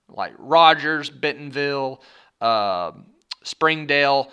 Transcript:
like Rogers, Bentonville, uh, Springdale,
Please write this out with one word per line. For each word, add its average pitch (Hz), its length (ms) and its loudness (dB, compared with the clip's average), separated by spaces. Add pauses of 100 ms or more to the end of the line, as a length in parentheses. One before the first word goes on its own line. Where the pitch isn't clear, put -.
like 90 300 -10
Rogers, 156 720 4
Bentonville, 139 920 -6 (360)
uh, 101 520 -2 (500)
Springdale, 143 920 0